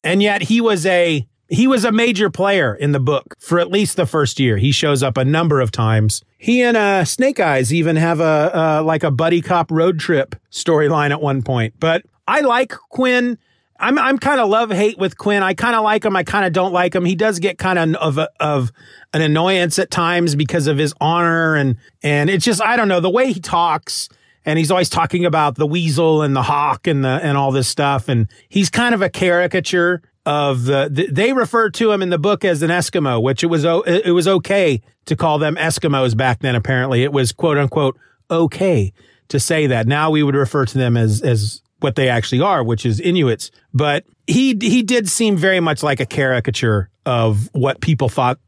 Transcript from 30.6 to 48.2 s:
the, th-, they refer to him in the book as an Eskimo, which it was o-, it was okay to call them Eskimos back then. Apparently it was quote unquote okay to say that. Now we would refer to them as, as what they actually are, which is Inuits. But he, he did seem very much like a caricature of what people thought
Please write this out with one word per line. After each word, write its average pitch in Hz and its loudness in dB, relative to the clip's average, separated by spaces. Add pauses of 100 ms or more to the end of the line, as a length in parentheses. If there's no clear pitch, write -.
the, 139 0
th-, 175 -2
they 202 0
refer 254 0
to 220 0
him 202 0
in 185 -2
the 175 0
book 175 0
as 165 0
an 165 0
Eskimo, 156 0
which 127 0
it 170 0
was 165 0
o-, 165 2
it 175 0
was 175 2
okay 180 0 (240)
to 156 -2
call 151 0
them 156 -2
Eskimos 143 0
back 127 0
then. 131 -2
Apparently 127 0
it 143 0
was 131 0
quote 156 0
unquote 139 0 (320)
okay 165 0 (360)
to 139 -2
say 156 0
that. 117 0
Now 151 0
we 151 2
would 139 0
refer 139 0
to 123 -4
them 120 2
as, 110 2
as 110 -2 (200)
what 139 -2
they 135 2
actually 120 0
are, 170 2
which 113 -2
is 110 0
Inuits. 165 0 (240)
But 147 0 (220)
he, 254 2
he 233 2
did 226 0
seem 208 0
very 185 2
much 160 -2
like 143 -2
a 131 -2
caricature 120 -2 (160)
of 113 0
what 135 -2
people 139 0
thought 127 -2